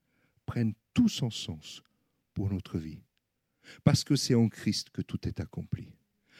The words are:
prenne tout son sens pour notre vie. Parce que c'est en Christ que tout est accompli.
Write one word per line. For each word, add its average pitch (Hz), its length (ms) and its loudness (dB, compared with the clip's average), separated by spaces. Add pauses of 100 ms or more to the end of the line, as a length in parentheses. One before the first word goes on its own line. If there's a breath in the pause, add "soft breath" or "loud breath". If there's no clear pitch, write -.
(480)
prenne 113 260 0 (200)
tout 240 160 6
son - 200 -4
sens - 540 -10 (500)
pour 98 160 -2
notre 98 300 -4
vie. 78 240 -10 (800 loud breath)
Parce 143 200 6
que 147 120 2
c'est - 180 2
en 117 160 6
Christ - 400 -4
que - 140 -6
tout - 240 -6
est - 120 -6
accompli. - 540 -8 (460 soft breath)